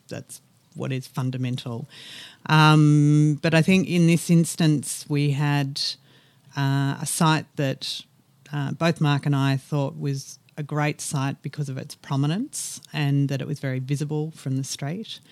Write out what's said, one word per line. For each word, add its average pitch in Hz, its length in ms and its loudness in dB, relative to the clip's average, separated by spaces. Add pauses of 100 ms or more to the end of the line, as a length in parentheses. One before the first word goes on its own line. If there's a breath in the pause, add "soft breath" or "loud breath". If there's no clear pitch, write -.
(100)
that's - 320 -14 (340)
what 131 160 -6
is 131 160 -6
fundamental. 127 800 -6 (600 loud breath)
Um, 151 960 6
but 165 120 2
I 160 80 6
think 190 260 2
in 170 200 4
this 170 220 2
instance, 160 800 2
we 147 240 2
had, 143 500 0 (760 soft breath)
uh, 139 440 0
a 156 40 -6
site 156 400 2 (100)
that, - 460 -4 (500)
uh, 139 220 -4
both 165 260 0
Mark 143 260 0
and 143 80 0
I 135 220 2
thought 147 420 -4
was 139 400 -8 (200)
a 151 60 -8
great 147 360 -4
site 139 420 -4
because 139 280 -8
of 131 80 -10
its - 180 -12
prominence 151 840 -4 (100)
and 139 380 0
that 139 100 -4
it 135 80 -8
was 147 140 -8
very 131 180 -4
visible 151 520 -6
from 131 260 -6
the 135 80 -4
street. 170 560 -10 (100)